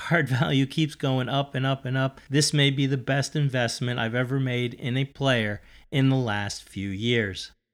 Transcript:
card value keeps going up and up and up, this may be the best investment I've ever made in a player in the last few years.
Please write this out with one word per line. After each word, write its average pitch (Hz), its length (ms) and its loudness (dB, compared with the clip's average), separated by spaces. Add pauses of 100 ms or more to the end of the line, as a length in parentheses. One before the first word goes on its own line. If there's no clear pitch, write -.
card 160 180 2
value 135 380 2
keeps 151 300 -2
going 131 340 0
up 139 240 -2
and 131 120 -2
up 135 200 -2
and 131 100 -2
up, 131 320 -2
this 143 260 2
may 143 180 6
be 135 160 2
the 135 100 0
best 135 380 -2
investment 123 640 0
I've 113 160 -2
ever 127 240 0
made 123 340 -2
in 127 240 -4
a 135 80 0
player 117 560 0 (300)
in 135 180 4
the 135 60 4
last 104 520 -4
few 98 220 -6
years. 104 640 -2 (220)